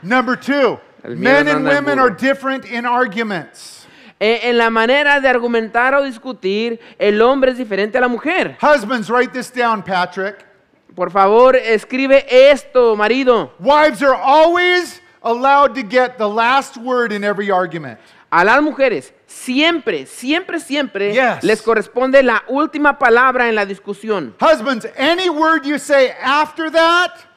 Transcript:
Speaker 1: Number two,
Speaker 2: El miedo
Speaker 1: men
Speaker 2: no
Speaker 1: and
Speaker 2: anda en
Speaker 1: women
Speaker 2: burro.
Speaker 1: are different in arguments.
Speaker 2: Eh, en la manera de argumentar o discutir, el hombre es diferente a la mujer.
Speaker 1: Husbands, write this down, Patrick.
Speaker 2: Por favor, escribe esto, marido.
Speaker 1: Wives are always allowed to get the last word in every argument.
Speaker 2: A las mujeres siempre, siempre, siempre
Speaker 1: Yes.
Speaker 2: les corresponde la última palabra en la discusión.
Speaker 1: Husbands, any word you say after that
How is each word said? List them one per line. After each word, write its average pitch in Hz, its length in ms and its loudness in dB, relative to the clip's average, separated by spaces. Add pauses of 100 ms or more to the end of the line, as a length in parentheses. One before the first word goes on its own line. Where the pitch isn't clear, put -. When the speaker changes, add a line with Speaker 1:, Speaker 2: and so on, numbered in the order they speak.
Speaker 1:
Number 240 340 -2
two, 254 420 -2 (260)
Speaker 2:
El 117 120 -10
miedo - 20 -10
Speaker 1:
men 269 280 2
Speaker 2:
no 294 60 0
Speaker 1:
and 294 60 0
Speaker 2:
anda 277 120 -2
en 285 140 0
Speaker 1:
women 285 140 -2
Speaker 2:
burro. 262 80 2
Speaker 1:
are 247 40 2
different 262 540 -4
in 233 220 -8
arguments. 220 1000 -6 (340)
Speaker 2:
Eh, 220 280 0
en 240 80 0
la 226 140 2
manera 277 500 2
de 269 80 0
argumentar 240 680 -2
o 277 100 0
discutir, 233 760 -6 (200)
el 208 240 0
hombre 262 300 2
es 247 60 -10
diferente 214 400 -4
a - 20 2
la 247 80 0
mujer. 247 520 -4
Speaker 1:
Husbands, 240 500 0
write 247 220 0
this - 180 -10
down, 233 320 -2
Patrick. 185 600 -6 (500)
Speaker 2:
Por 175 160 -6
favor, 214 460 4
escribe 254 720 0
esto, 254 640 4
marido. 220 640 0
Speaker 1:
Wives 277 440 2
are 269 120 4
always 339 840 2 (220)
allowed 262 520 2
to 262 80 -8
get 247 360 -2
the 214 100 -2
last 233 480 -2
word 240 360 -2
in 202 120 -6
every 202 260 -4
argument. 165 480 -4 (320)
Speaker 2:
A 170 140 2
las 247 180 4
mujeres 262 500 -4 (140)
siempre, 254 800 -4
siempre, 339 540 -6
siempre 208 520 -4
Speaker 1:
Yes. 226 300 0
Speaker 2:
les 214 180 0
corresponde 247 640 0
la 226 260 2
última 285 500 -2
palabra 247 500 2
en 226 60 -2
la 208 120 -2
discusión. 196 720 -8
Speaker 1:
Husbands, 247 460 0 (100)
any 349 340 -2
word 320 360 0
you 285 120 -4
say 269 340 2 (100)
after 302 480 -2
that 339 460 2 (200)